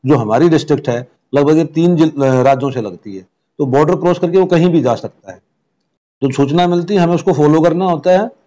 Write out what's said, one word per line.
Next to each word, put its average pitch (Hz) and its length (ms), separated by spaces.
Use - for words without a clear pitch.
जो 143 100
हमारी 131 340
district 156 400
है, 120 180
लगभग 147 220
ये 165 80
तीन 165 300
जिल-, 151 280
अ, 131 180
राज्यों 135 300
से 123 100
लगती 95 360
है, 95 100
तो 147 80
border 147 300
cross 175 240
करके 175 180
वो 185 80
कहीं 180 240
भी 165 120
जा 120 140
सकता - 360
है। 90 100
तो 135 100
सूचना 143 360
मिलती 175 260
है, 196 60
हमें 170 160
उसको 170 180
फॉलो 151 280
करना 170 240
होता 175 260
है 208 200